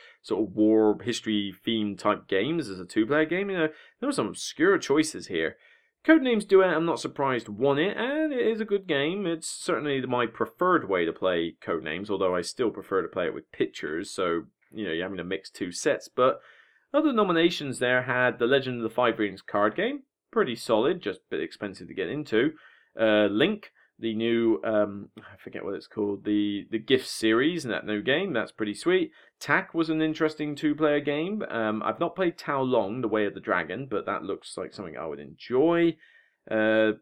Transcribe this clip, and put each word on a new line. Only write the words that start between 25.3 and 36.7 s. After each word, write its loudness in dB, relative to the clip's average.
forget -12
what -6
it's -12
called, -4
the, 0
the -4
Gift 2
series, 2
and -4
that -6
new -4
game, 0
that's -4
pretty -4
sweet. 0
Tak 0
was 0
an 0
interesting -2
two-player 2
game. -4
Um, -2
I've -2
not -2
played -2
Tao -4
Long, 0
The -2
Way 2
of -4
the -12
Dragon, -4
but -4
that -4
looks -8
like -10
something -12
I -8
would -8
enjoy. 2
Uh, 4